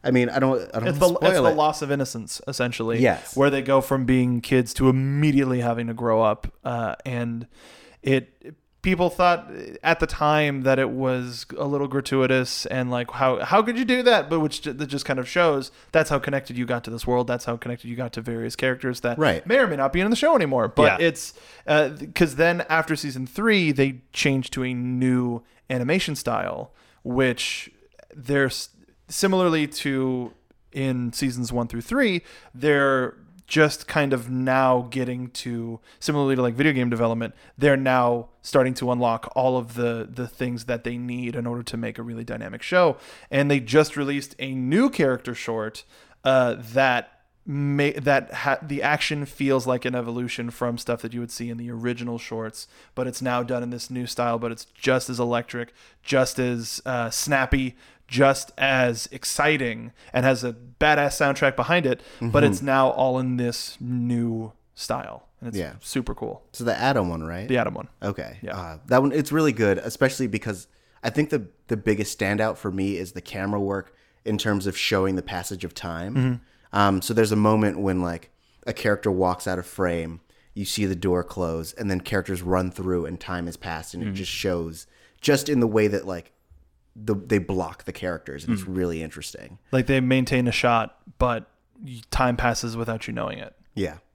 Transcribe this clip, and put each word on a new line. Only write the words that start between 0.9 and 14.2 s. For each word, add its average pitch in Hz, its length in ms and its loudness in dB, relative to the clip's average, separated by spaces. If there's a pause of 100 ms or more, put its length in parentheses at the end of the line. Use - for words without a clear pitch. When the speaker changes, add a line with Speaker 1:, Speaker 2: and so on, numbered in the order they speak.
Speaker 1:
wanna 175 140 6
Speaker 2:
the, - 140 0
it's 185 80 6
Speaker 1:
spoil 143 80 4
Speaker 2:
the 113 80 6
Speaker 1:
it. 156 40 0
Speaker 2:
loss 151 280 2
of 139 80 -2
innocence, 127 560 -4
essentially. 120 520 -2
Speaker 1:
Yes. 123 380 2
Speaker 2:
Where 139 140 6
they 139 100 0
go 135 180 4
from 135 260 0
being 123 360 4
kids 127 320 2
to 131 160 4
immediately 135 720 4
having 117 260 -2
to 113 60 -6
grow 113 300 2
up, 107 280 0 (140)
uh, 117 300 -4 (100)
and 120 420 -6 (540)
it, 135 540 -2 (260)
people 180 280 2
thought 175 400 2 (320)
at 160 200 2
the 160 40 4
time 151 580 2
that 131 140 4
it 131 120 2
was 127 560 -4 (120)
a 143 80 -2
little 143 220 -2
gratuitous 131 760 2
and, 123 260 -2
like, 120 200 -4
how, 131 280 2
how 202 220 4
could 226 160 -2
you 254 80 0
do 247 180 2
that? 202 260 6